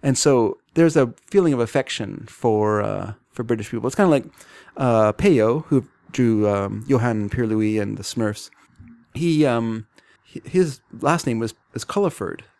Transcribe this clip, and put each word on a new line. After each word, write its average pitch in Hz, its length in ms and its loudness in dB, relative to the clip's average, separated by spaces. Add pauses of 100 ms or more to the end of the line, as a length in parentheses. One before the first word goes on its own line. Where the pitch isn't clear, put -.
And 135 140 0
so 123 420 2 (160)
there's 160 220 4
a 127 160 2 (180)
feeling 180 220 4
of 123 80 0
affection 113 680 -4
for, 107 540 2
uh, 101 320 -6 (180)
for - 100 -10
British 113 280 -4
people. 113 160 -6
It's 127 100 -4
kinda 190 140 4
like, 139 140 2 (520)
uh, 113 380 4
Peyo, 143 520 2
who 135 200 0 (260)
drew, 110 360 2
um, 101 380 -2
Johann 117 420 0
Pierre 120 180 -4
Louis 107 320 0
and 104 200 -4
the 104 40 -14
Smurfs. 107 480 -6 (640)
He, 156 300 2
um, 113 420 -2 (460)
hi-, - 160 -14
his 170 320 -2 (200)
last 160 260 0
name 117 120 -2
was, 113 160 -6 (200)
is - 100 -10
Culliford 156 560 -4 (200)